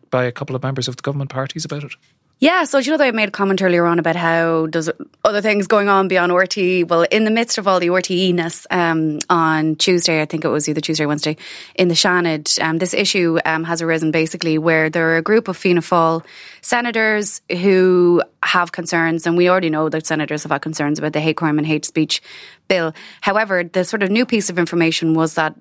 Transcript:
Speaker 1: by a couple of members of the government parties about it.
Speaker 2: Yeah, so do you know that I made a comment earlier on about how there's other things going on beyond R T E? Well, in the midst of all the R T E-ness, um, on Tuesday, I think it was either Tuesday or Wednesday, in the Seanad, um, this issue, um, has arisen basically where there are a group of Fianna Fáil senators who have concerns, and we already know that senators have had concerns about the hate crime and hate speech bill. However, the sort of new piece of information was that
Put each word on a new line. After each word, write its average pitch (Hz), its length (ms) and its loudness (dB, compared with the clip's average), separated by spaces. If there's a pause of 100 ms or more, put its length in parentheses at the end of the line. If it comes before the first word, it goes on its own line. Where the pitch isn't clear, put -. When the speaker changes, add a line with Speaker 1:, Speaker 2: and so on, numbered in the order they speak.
(100)
Speaker 1:
by 127 140 0
a 120 80 -4
couple 135 220 -8
of 127 80 -6
members 135 240 -4
of 127 100 -8
the - 60 -16
government 139 280 -4
parties 143 340 -8
about 147 180 -10
it. 143 100 -14 (460)
Speaker 2:
Yeah, 339 260 2
so 277 140 0
do 254 60 2
you 269 60 -2
know 320 80 0
that 285 80 4
I 247 60 2
made 214 180 -2
a - 20 -10
comment 190 300 0
earlier 175 240 4
on 170 120 2
about 165 160 0
how 165 520 0
there's 160 240 -4 (340)
other 208 160 2
things 202 260 0
going 202 220 2
on 196 180 4
beyond 180 260 2
R 180 120 4
T 185 360 0
E? 170 40 2
Well, 170 200 2
in 214 200 2
the 214 60 2
midst 233 260 0
of 190 100 -4
all 185 140 2
the 175 80 0
R 180 140 2
T 185 260 0
E-ness, 170 420 -2
um, 160 500 0 (100)
on 160 460 2
Tuesday, 170 440 2
I 151 60 -2
think 170 180 -6
it 160 40 0
was 147 200 0
either 151 140 -4
Tuesday 151 220 -4
or 147 40 -2
Wednesday, 151 300 -4 (380)
in 180 120 2
the 170 60 0
Seanad, 170 680 0
um, 160 140 -2
this 180 160 -2
issue, 175 540 0
um, 160 180 -2
has 165 160 -4
arisen 165 300 0
basically 160 480 0
where 156 320 2
there 165 240 0
are - 20 2
a 165 60 0
group 220 260 2
of 185 80 -6
Fianna 175 240 2
Fáil 165 460 0 (340)
senators 220 880 -2
who 185 760 4 (200)
have 175 280 0
concerns, 165 560 -2
and 170 120 2
we 180 100 4
already 180 220 2
know 156 180 0
that 160 160 -4
senators 151 380 -4
have 156 100 -4
had 143 80 0
concerns 151 380 -4
about 147 160 -4
the 151 60 -2
hate 156 180 -2
crime 151 180 0
and 151 100 -2
hate 156 200 -2
speech - 340 -2 (480)
bill. 170 240 0 (280)
However, 196 420 0
the 175 220 -2
sort 208 180 -2
of 190 80 0
new 240 160 2
piece 208 240 0
of 175 80 -2
information 165 560 0
was 160 200 0
that 156 260 -2